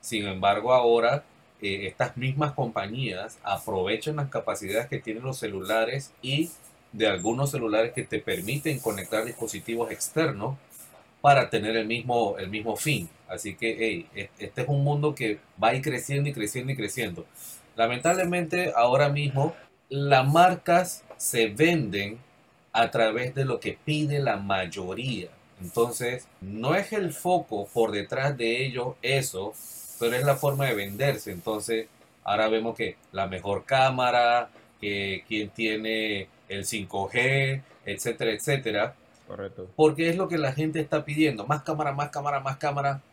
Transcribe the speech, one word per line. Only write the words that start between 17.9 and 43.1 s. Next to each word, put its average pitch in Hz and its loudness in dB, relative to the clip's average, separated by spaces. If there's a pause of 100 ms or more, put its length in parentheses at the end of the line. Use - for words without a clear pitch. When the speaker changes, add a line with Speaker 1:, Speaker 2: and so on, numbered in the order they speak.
Speaker 1:
ahora 127 6
mismo, 143 0 (360)
las 139 4
marcas 175 6 (140)
se 113 2
venden 110 2 (540)
a 117 4
través 120 2
de 135 2
lo 127 -2
que - -6
pide 151 0
la 117 2
mayoría. 98 -4 (320)
Entonces, 120 -2 (120)
no 110 -2
es 196 0
el 190 -2
foco 156 -2
por 113 4
detrás 131 -2
de 120 0
ello 98 -4
eso, 135 -2 (440)
pero 117 2
es 131 0
la 139 6
forma 139 0
de 120 2
venderse. 104 -2
Entonces, 110 -4 (360)
ahora 107 2
vemos 110 0
que 95 -6 (160)
la 98 -2
mejor 92 -4
cámara, 123 4 (300)
que 98 -4
quien 107 -4
tiene 110 -2 (200)
el 98 -6
cinco 98 -4
G, 135 0 (240)
etcétera, 113 -2
etcétera. 113 -2 (320)
Speaker 2:
Correcto. 98 -12
Speaker 1:
Porque 156 4
es 170 0
lo 185 -2
que 170 -2
la 135 0
gente 156 -2
está 147 -2
pidiendo, 147 0
más 147 0
cámara, 147 -2
más 143 -4
cámara, 143 -2
más 135 -4
cámara. 139 -2 (100)